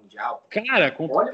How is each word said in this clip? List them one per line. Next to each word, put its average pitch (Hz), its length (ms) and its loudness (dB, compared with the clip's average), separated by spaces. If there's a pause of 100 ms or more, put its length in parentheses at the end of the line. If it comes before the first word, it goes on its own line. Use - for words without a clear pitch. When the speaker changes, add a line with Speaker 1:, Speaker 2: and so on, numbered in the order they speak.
Speaker 1:
Mundial. 107 480 -8
Speaker 2:
Cara, 214 440 2
com-, 160 180 -6
Speaker 1:
Olha, 226 240 2